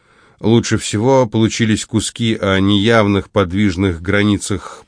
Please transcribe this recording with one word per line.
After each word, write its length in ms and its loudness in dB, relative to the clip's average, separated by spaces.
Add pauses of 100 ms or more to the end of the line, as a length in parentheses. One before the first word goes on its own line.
(380)
Лучше 400 2
всего 480 0
получились 580 0
куски 560 -4
о 200 0
неявных 680 2
подвижных 680 0
границах 880 -2